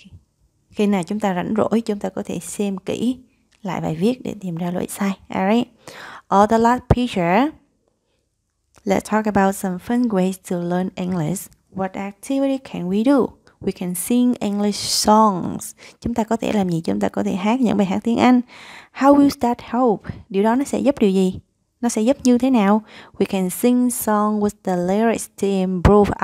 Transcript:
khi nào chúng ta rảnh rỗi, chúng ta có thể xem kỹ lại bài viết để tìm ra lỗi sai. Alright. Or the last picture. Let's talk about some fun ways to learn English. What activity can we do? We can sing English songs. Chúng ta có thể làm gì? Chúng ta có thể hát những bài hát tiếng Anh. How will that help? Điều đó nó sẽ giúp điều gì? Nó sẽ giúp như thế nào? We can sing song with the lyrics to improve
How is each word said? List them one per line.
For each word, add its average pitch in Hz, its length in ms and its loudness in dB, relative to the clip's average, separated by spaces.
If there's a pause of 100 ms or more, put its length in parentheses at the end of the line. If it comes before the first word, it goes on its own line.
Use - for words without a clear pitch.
(720)
khi 214 160 -2
nào 202 160 2
chúng 208 180 -6
ta 190 140 -2
rảnh 175 220 -4
rỗi, 220 240 0
chúng 208 180 -6
ta 196 100 -6
có 202 140 -10
thể 190 160 -8
xem 196 400 -6
kỹ 247 400 -4 (440)
lại 170 180 -6
bài 165 160 -4
viết 233 280 -2
để - 160 -8
tìm 185 160 -8
ra 175 140 -6
lỗi 180 180 -6
sai. 196 300 -4 (100)
Alright. 208 400 0 (640)
Or 208 160 6
the 226 80 2
last 240 300 2
picture. 233 640 2 (1300)
Let's 190 160 0 (100)
talk 214 140 0
about 196 300 2
some 180 240 -6
fun 240 300 0
ways 185 240 0 (180)
to 185 60 -2
learn 175 380 -2
English. 180 560 -4 (240)
What 190 200 -4
activity 269 640 -4
can 180 320 -8
we 208 140 0
do? 269 220 4 (340)
We 196 120 -4
can 180 220 -6
sing 247 460 0
English 202 380 -2
songs. - 960 2 (260)
Chúng 233 140 -6
ta 220 100 -2
có 226 120 -4
thể - 160 -4
làm 196 160 0
gì? 165 160 0
Chúng 202 160 -2
ta 196 80 -2
có 202 140 -4
thể 196 120 -2
hát 208 260 0
những 202 160 2
bài 202 100 2
hát 190 180 -2
tiếng 233 140 0
Anh. 247 220 6 (540)
How 277 220 6
will 285 120 6 (120)
that 240 200 0
help? 233 420 0 (260)
Điều 196 140 0
đó 226 120 4
nó 269 100 0
sẽ - 140 -4
giúp 247 200 0
điều 208 120 4
gì? 185 300 2 (400)
Nó 240 80 0
sẽ 220 140 -2
giúp 254 220 2
như 247 140 6
thế 262 120 0
nào? 214 320 4 (360)
We 196 60 2
can 185 260 -2
sing 247 400 2
song 214 500 0
with 208 100 0 (140)
the 185 120 -2
lyrics 202 520 0 (140)
to 202 40 0
improve 190 640 4 (140)